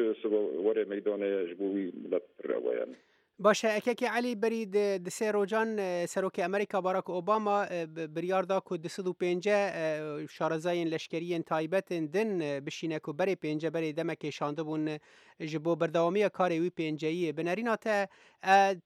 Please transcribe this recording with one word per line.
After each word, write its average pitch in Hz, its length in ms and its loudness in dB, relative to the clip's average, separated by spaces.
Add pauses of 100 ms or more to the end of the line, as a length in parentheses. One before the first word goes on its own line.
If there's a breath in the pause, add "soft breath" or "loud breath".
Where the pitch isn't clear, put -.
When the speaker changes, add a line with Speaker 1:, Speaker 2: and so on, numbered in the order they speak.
(220)
Speaker 1:
سبب 107 220 2 (220)
ورا 110 180 2
ميدان 101 640 0
جبوي 95 440 -2 (100)
ملت 87 200 -2 (220)
الروا 62 300 0
يعني. 58 220 -4 (420 soft breath)
Speaker 2:
باشه، 208 300 4
اکه 214 260 0
که 247 140 -2
علی 240 260 -2
برید 220 380 -2 (320)
د 175 40 -8
سه 214 220 -2
روزان، 214 480 0
اه، 180 280 -2
سروک 190 380 -2
امریکا 196 360 0
باراک 185 300 0
اوباما، 202 520 2
اه، 175 240 -4
ب-، 160 200 -8 (100)
بریار 180 260 2
دا 190 260 0
که 185 80 -4
دوصد 170 300 -6
و 185 60 0
پنجاه، 185 640 2
اه، 156 520 -4
شارزاین 165 640 0
لشکریین 165 540 -2
تایبت 160 500 0
دن، 175 500 0
اه، 143 180 -2
بشینه 156 380 -4
که 156 140 -8
بری 185 220 2
پنجه 156 360 -2
بری 160 220 -2
دمه 165 220 -2
که 156 160 -6
شانده 147 320 -4
بون، 156 260 -2
اه، 151 100 -6 (480 loud breath)
جبو 156 300 0
بردوامی 170 520 4
کاری 175 320 2
وی 175 100 0
پنجه‌ای. 160 640 -2
بنرین 175 360 -2
آته، 208 400 0 (340 loud breath)
اه، 196 320 8 (120)